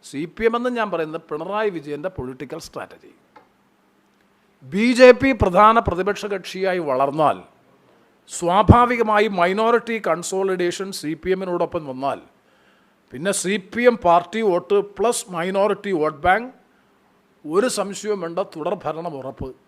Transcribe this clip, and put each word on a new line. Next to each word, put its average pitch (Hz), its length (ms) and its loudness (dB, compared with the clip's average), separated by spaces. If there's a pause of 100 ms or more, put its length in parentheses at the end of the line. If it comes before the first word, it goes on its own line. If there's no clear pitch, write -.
സി 143 120 -8 (140)
പി 220 120 -4
എം 226 100 0
എന്ന് 240 200 -2
ഞാൻ 220 160 -2
പറയുന്നത് 160 360 -6
പിണറായി 190 480 -4
വിജയൻ്റെ 147 400 -10
പൊളിറ്റിക്കൽ 131 500 -12
സ്ട്രാറ്റജി. - 440 -16 (1600)
ബി 214 140 2 (120)
ജെ 254 100 12 (120)
പി 269 100 2 (100)
പ്രധാന 208 340 6 (120)
പ്രതിപക്ഷ 190 460 -4
കക്ഷിയായി 185 580 -4
വളർന്നാൽ 139 480 2 (920)
സ്വാഭാവികമായി 214 960 4 (120)
മൈനോറിറ്റി 226 560 0 (100)
കൺസോളിഡേഷൻ 185 840 -2 (100)
സി 147 120 -8 (100)
പി 180 140 -4
എമ്മിനോടൊപ്പം 175 540 -4
വന്നാൽ 131 300 -6 (920)
പിന്നെ 165 280 -4
സി 190 160 -2 (160)
പി 226 180 -4
എം 240 60 0 (100)
പാർട്ടി 170 440 2
വോട്ട് 175 280 0 (200)
പ്ലസ് 233 360 -2
മൈനോറിറ്റി 196 680 -2
വോട്ട് 147 260 -2
ബാങ്ക് 208 220 2 (1000)
ഒരു 175 300 0
സംശയവും 202 480 -6
വേണ്ട, 170 160 -6 (140)
തുടർ 165 200 -6 (100)
ഭരണം 160 360 -8
ഉറപ്പ്. 131 300 -12 (180)